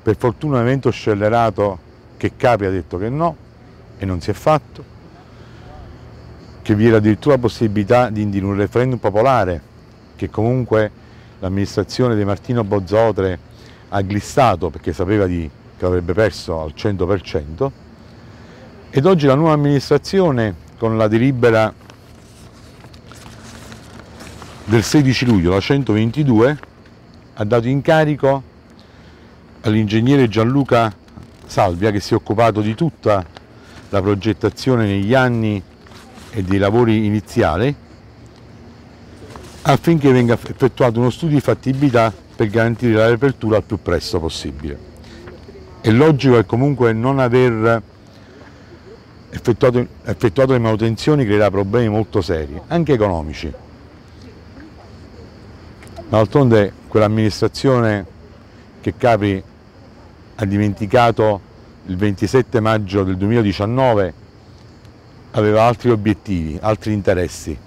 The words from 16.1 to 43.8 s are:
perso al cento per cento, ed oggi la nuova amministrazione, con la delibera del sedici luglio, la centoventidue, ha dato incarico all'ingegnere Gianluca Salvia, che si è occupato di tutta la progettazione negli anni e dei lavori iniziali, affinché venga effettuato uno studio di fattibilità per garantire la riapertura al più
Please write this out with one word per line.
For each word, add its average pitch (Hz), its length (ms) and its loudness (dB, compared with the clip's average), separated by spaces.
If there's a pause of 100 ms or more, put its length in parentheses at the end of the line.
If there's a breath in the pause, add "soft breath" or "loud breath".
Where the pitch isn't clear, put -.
perso 92 480 -2
al 78 160 -10
cento 95 300 -4
per 95 160 -2
cento, 82 680 -8 (1040 loud breath)
ed 139 140 2
oggi 170 200 4
la 135 100 4
nuova 160 160 2
amministrazione, 143 1000 0 (240)
con 113 200 -2
la 110 100 2
delibera 113 680 2 (3000)
del 110 180 4
sedici 131 420 2
luglio, 92 280 4
la 98 80 2
centoventidue, 123 1000 2 (760)
ha 110 100 -6
dato 117 240 0
incarico 139 760 0 (1160 loud breath)
all'ingegnere 110 680 2
Gianluca 117 680 0 (540)
Salvia, 98 460 0
che 101 80 -2
si - 140 -2
è - 20 2
occupato 110 440 0
di 107 140 -2
tutta 107 500 -2 (680 loud breath)
la 98 120 0
progettazione 104 840 -2
negli 98 280 0
anni 113 480 0 (720)
e 104 100 -6
dei 95 160 0
lavori 110 480 2
iniziali, 104 680 0 (1900)
affinché 143 480 2
venga 120 240 4
effettuato 117 640 -2
uno 123 120 2
studio 147 260 -2
di 131 60 0
fattibilità 123 720 0 (220)
per 110 140 0
garantire 113 460 0
la 110 120 4
riapertura 117 520 0
al 98 40 0
più - 180 -6